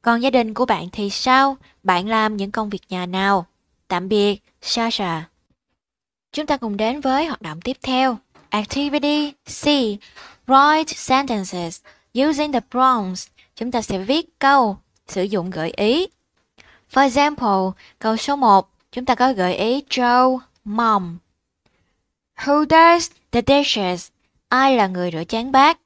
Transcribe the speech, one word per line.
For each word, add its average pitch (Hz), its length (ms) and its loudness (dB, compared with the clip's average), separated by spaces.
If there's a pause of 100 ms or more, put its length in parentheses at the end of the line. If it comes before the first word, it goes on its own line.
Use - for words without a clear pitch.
Còn 233 220 0
gia 269 60 2
đình 226 240 0
của 220 120 -2
bạn 180 260 -2
thì 202 180 -6
sao? 269 480 0 (260)
Bạn 185 240 -2
làm 214 300 0
những 196 140 -6
công 214 180 -4
việc 202 200 -8
nhà 180 160 -6
nào? 190 400 0 (420)
Tạm 185 220 -4
biệt, 202 300 2 (220)
Sasha. 190 680 -4 (1000)
Chúng 302 140 -6
ta 294 120 -2
cùng 220 200 -6
đến 233 240 -2
với 269 240 0
hoạt 302 160 -8
động 165 200 -12
tiếp 254 200 -6
theo. 262 360 0 (320)
Activity 285 840 -2
C. - 340 -14 (840)
Write 294 380 4
sentences 208 960 -4 (380)
using 302 320 0
the 254 100 -2 (100)
prompts. 233 560 0 (280)
Chúng 240 160 -8
ta 247 100 -2
sẽ 202 180 -6
viết 262 400 -4
câu, 262 380 4 (300)
sử 185 160 -4
dụng 190 260 -4
gợi 165 220 -6
ý. 262 360 0 (840)
For 262 100 2
example, 247 800 0 (180)
câu 220 180 -2
số 285 180 -2
một, 277 340 4 (220)
chúng 254 140 -10
ta 262 100 2
có 262 180 2
gợi 180 220 0
ý 240 340 -2
Joe, 254 500 2 (240)
mom. 208 540 -2 (1200)
Who 294 320 2
does 330 420 6 (200)
the 240 160 2
dishes? 220 600 0 (420)
Ai 262 280 2
là 208 100 2
người 180 240 -4
rửa 165 120 -6
chén 226 280 -6
bát? 277 340 4